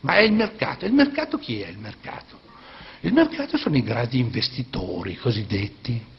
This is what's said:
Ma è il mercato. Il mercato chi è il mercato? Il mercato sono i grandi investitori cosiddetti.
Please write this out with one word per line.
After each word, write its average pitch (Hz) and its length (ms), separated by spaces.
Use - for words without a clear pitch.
Ma 165 160
è 208 60
il 214 100
mercato. - 520
Il 208 80
mercato 285 460
chi 110 220
è 98 80
il 95 100
mercato? - 600
Il 180 120
mercato 302 440
sono 175 200
i 127 60
grandi 117 360
investitori 117 1000
cosiddetti. 107 1040